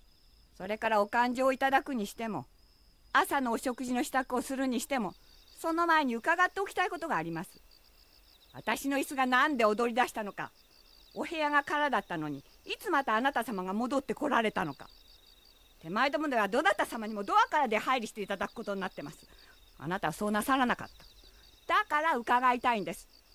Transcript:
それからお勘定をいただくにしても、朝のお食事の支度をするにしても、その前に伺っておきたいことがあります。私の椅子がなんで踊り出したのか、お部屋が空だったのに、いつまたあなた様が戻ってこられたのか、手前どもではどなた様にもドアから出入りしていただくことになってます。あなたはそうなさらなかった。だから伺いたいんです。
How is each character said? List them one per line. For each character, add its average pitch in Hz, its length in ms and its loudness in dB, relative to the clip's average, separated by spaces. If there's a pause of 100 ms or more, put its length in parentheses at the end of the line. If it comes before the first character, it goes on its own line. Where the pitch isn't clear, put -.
(580)
そ 175 80 -12
れ 208 140 -4
か 220 100 0
ら 214 120 4
お 208 60 2
勘 240 280 2
定 262 80 0
を 262 80 4
い 262 80 0
た 269 100 2
だ 269 140 4
く 294 100 -6
に 208 140 -2
し - 80 -12
て 226 120 -6
も、 175 200 -6 (680)
朝 302 280 4
の 254 100 0
お 269 80 0
食 262 240 -4
事 247 100 -4
の 247 100 2
支 - 80 -6
度 262 260 0
を 254 40 0
す 269 140 -4
る 269 100 0
に 240 140 0
し - 60 -8
て 277 120 -2
も、 196 160 -2 (460)
そ 330 140 -2
の 339 120 2
前 311 200 4
に 233 100 0
伺 339 280 2
っ 370 80 2
て - 100 -8
お 403 40 -2
き - 80 -10
た 370 120 0
い 415 40 -2
こ 359 80 -8
と 330 100 -6
が 220 100 0
あ 160 40 -2
り 165 100 -6
ま 165 120 -6
す。 - 60 -16 (1040)
私 226 360 -4
の 277 80 0
椅 277 60 0
子 302 120 -8
が 262 120 2
な 254 200 4
ん 294 100 0
で 226 80 4
踊 226 280 2
り 233 60 0
出 247 80 6
し - 40 -8
た 220 120 -6
の 196 80 -8
か、 - 200 -8 (600)
お 262 100 -4
部 311 120 -8
屋 294 160 0
が 294 120 4
空 294 280 0
だ 220 80 2
っ - 80 -6
た 175 100 -6
の 151 120 -4
に、 139 140 -8 (220)
い 381 140 -4
つ 440 100 -8
ま 339 140 2
た 220 120 0
あ 220 60 2
な 277 120 2
た 240 100 0
様 190 200 -4
が 190 100 -4
戻 247 260 0
っ - 20 -6
て - 140 -4
こ - 140 -2
ら 233 120 2
れ 214 100 0
た 185 140 -2
の 143 80 -6
か、 - 140 -16 (920)
手 160 120 -12
前 247 180 2
ど 294 80 -2
も 311 100 -2
で 262 80 0
は 214 120 2
ど 240 160 0
な 381 100 4
た 311 140 -2
様 226 180 -8
に 220 80 -8
も 208 100 -6
ド 339 140 2
ア 453 120 8
か 311 100 2
ら 269 80 2
出 214 100 2
入 262 240 0
り 220 60 -6
し - 40 -10
て 214 120 -6
い 180 40 -10
た 196 80 -4
だ 196 120 -4
く - 60 -10
こ 226 100 -10
と 202 100 -4
に 196 80 -4
な 185 60 -4
っ - 40 -8
て 160 120 -14
ま 147 80 -12
す。 - 80 -18 (580)
あ 131 100 -10
な 185 120 -2
た 165 80 -2
は 156 60 -2
そ 208 120 -4
う 208 60 0
な 208 100 0
さ 262 160 2
ら 262 80 4
な 220 100 2
か - 100 -12
っ - 20 -14 (800)
た。 330 140 2
だ 415 40 0
か 302 160 0
ら 320 160 2
伺 247 360 4
い 254 60 0
た 247 140 2
い 208 80 -2
ん - 20 -4
で 165 100 -6
す。 - 140 -16 (280)